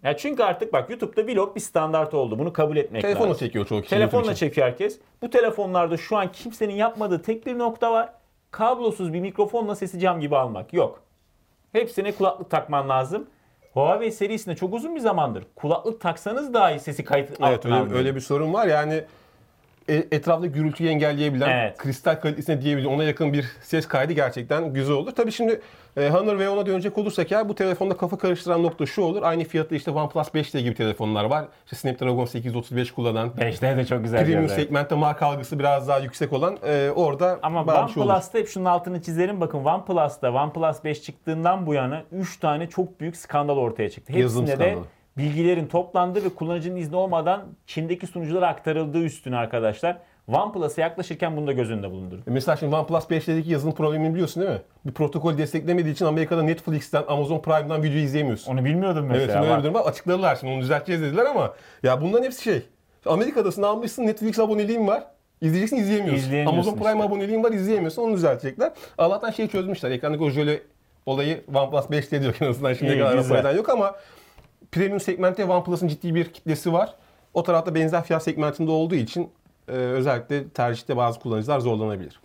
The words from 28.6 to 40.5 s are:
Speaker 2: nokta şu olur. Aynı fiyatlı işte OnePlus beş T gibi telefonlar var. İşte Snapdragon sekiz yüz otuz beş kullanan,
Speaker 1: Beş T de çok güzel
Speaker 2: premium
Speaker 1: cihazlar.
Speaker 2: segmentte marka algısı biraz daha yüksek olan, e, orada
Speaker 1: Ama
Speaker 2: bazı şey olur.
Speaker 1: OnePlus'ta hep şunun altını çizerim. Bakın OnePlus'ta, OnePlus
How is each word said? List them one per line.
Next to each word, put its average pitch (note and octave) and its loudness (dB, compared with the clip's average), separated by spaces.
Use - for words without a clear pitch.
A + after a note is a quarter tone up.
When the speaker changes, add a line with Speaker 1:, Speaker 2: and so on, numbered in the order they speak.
Speaker 2:
nokta E3 0
şu G3+ -2
olur. F3 0
Aynı E3 0
fiyatlı D#3+ -2
işte D3+ -4
OnePlus D3 -2
beş D3+ -2
T C#3 -2
gibi A#2+ 0
telefonlar G#2+ 0
var. D3 0
İşte - -12
Snapdragon B2+ 0
sekiz A#2+ -6
yüz A#2+ -4
otuz A#2+ -6
beş B2 -2
kullanan, A#2 -2
Speaker 1:
Beş A2+ 0
T C3 2
de B2+ 2
çok B2 0
güzel A#2 2
Speaker 2:
premium D#3+ 4
Speaker 1:
cihazlar. D3 0
Speaker 2:
segmentte C#3+ 0
marka D3 2
algısı C#3+ -2
biraz C#3 2
daha C#3 4
yüksek C#3 -4
olan, E3+ 0
e, C#3+ 2
orada F3 2
Speaker 1:
Ama D#3+ 0
Speaker 2:
bazı D3 4
şey D3 0
olur. G3+ 4
Speaker 1:
OnePlus'ta F#3+ 2
hep G#3+ 0
şunun F#3 -6
altını F3 0
çizerim. F3+ 0
Bakın D#3 -2
OnePlus'ta, D3+ 2
OnePlus D3+ 0